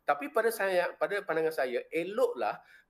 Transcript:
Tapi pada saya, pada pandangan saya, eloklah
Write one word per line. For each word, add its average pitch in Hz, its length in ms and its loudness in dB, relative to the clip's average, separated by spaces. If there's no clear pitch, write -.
Tapi 247 260 0
pada 226 240 2
saya, 190 460 2
pada 190 240 0
pandangan 160 320 0
saya, 127 340 0
eloklah 175 720 0